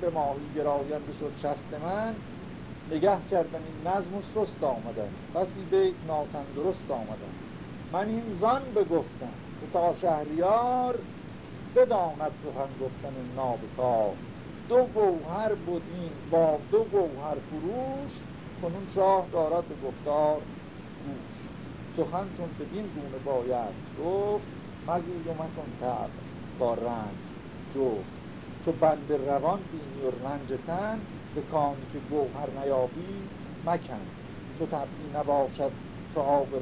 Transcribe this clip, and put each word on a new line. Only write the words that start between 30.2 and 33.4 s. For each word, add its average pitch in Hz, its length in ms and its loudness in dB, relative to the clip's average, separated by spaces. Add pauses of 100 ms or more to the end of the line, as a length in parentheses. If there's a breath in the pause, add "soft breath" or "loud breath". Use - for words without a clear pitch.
رنج 135 400 -4
تن، 208 320 -2 (360)
به 147 60 -2 (100)
کانی 143 300 2 (120)
که 147 60 -4 (100)
گوهر 139 400 0 (140)
نیابی 139 440 2 (580)